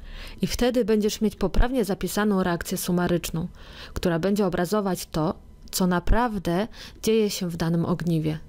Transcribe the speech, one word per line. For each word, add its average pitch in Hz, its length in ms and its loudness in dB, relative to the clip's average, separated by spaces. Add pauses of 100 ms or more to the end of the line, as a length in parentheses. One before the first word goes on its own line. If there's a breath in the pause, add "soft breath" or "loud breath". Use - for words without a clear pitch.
(420 loud breath)
I 190 60 2
wtedy 240 380 2
będziesz 214 360 2
mieć 214 140 0
poprawnie 240 500 2
zapisaną 190 580 0
reakcję 180 340 -2
sumaryczną, 175 680 0 (460 loud breath)
która 165 260 0
będzie 196 260 2
obrazować 180 600 0
to, 160 280 -2 (380)
co 185 160 2
naprawdę 190 800 2 (360 loud breath)
dzieje 220 260 4
się 180 200 -4
w 170 80 -6
danym 170 280 2
ogniwie. 156 640 0